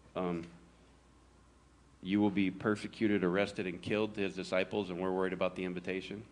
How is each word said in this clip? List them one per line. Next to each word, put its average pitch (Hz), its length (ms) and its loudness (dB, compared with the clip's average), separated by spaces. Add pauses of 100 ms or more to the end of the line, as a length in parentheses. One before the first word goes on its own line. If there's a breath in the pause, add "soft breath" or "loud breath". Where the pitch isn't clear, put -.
(160)
Um, 87 300 -2 (1600)
you 98 180 4
will 104 80 6
be 95 220 4
persecuted, 104 720 0
arrested, 98 420 2
and 90 160 -6
killed 107 320 0
to 104 80 -4
his 92 140 -2
disciples, 95 560 -2
and 85 80 -4
we're 95 120 0
worried 92 220 0
about 90 220 0
the 92 80 -4
invitation? 92 680 -6